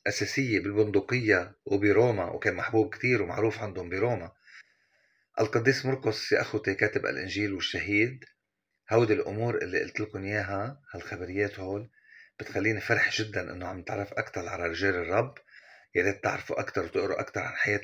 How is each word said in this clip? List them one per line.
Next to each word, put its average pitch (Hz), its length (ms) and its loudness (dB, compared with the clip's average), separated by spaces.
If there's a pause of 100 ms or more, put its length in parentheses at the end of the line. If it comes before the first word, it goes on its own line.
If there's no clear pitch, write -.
أساسية 104 520 0
بالبندقية 101 960 2 (100)
وبروما، 101 680 4
وكان 101 220 -2
محبوب 107 400 2
كتير 123 280 2
ومعروف 104 380 0
عندهم 95 300 -6
بروما. 98 420 0 (1080)
القديس 117 460 2
مرقس - 460 -2
يا 104 100 4
أخوتي 104 320 -2
كاتب - 320 0
الإنجيل 95 480 -2
والشهيد. 101 680 0 (680)
هودي 110 220 6
الأمور 110 440 -2
اللي 92 260 0
قلت - 160 -8
لكم 101 240 -6
إياها، 101 580 -4 (120)
هالخبريات 92 680 -4
هول، 98 300 -6 (500)
بتخليني 104 420 0
فرح - 300 2
جدًا 104 400 -4
إنه 90 160 -10
عم 95 120 -8
نتعرف 101 340 -6
أكتر - 340 -6
على 87 200 -4
رجال 90 280 0
الرب. 92 400 0 (600)
يا 87 80 4
ريت 98 200 0
تعرفوا - 360 -2
أكتر - 240 -2
وتقروا 85 360 -2
أكتر - 220 -4
عن - 140 -6
حياة 101 280 2